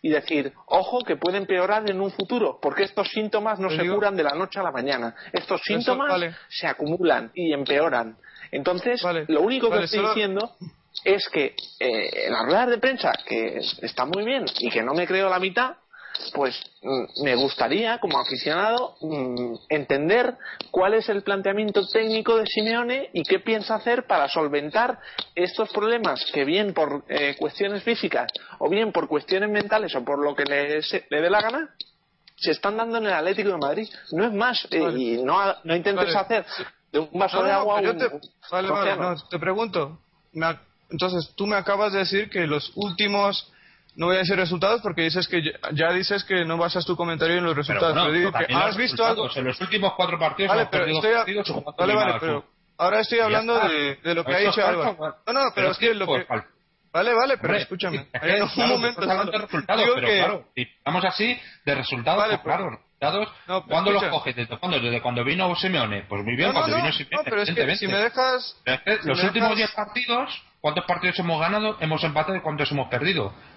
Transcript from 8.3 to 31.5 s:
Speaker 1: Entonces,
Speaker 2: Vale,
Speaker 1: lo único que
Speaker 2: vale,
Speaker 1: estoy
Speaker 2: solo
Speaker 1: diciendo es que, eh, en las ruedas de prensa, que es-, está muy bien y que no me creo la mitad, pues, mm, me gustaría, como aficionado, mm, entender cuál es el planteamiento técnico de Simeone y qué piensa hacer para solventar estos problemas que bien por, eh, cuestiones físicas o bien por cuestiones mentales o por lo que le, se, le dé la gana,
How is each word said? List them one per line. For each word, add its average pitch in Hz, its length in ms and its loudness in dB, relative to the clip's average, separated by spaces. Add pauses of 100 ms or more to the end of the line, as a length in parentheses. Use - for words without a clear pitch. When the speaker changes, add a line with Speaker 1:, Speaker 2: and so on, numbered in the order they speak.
Speaker 1:
Entonces, 180 520 0
Speaker 2:
Vale, 170 240 0
Speaker 1:
lo 160 140 4
único 233 260 2
que 220 80 4
Speaker 2:
vale, 175 100 2
Speaker 1:
estoy 165 140 -2
Speaker 2:
solo 214 140 2
Speaker 1:
diciendo 208 420 -2 (500)
es 196 240 2
que, 147 260 -2 (240)
eh, 110 480 0
en 107 60 0
las 113 120 0
ruedas 214 240 4
de 240 100 2
prensa, 247 320 2 (160)
que 113 300 -2
es-, - 260 -4
está 127 220 -2
muy 190 200 -2
bien 185 200 -2 (140)
y 120 100 -2
que 113 140 0
no 131 100 0
me 170 140 2
creo 190 220 2
la 185 100 2
mitad, 226 360 0 (600)
pues, 131 180 0 (300)
mm, 131 400 -4
me 131 120 4
gustaría, 139 640 0
como 151 200 0
aficionado, 175 800 -2
mm, 127 520 -4 (160)
entender 156 680 2 (340)
cuál 190 240 2
es 220 140 2
el 202 160 -2
planteamiento 196 640 0
técnico 220 480 2
de 220 100 4
Simeone 240 680 -2
y 165 100 -2
qué 190 160 2
piensa 220 360 0
hacer 240 300 0
para 156 220 4
solventar 151 720 0 (340)
estos 180 360 0
problemas 214 540 0 (100)
que 143 100 2
bien 185 300 0
por, 147 340 0
eh, 143 320 0
cuestiones 202 440 -2
físicas - 480 0 (280)
o 151 100 2
bien 208 220 2
por 170 160 0
cuestiones 190 420 0
mentales 208 460 0
o 127 80 -2
por 143 200 0
lo 147 120 0
que 143 80 0
le, 143 400 0
se, - 260 -4
le 151 120 0
dé 170 80 2
la 208 120 4
gana, 262 280 -2 (680)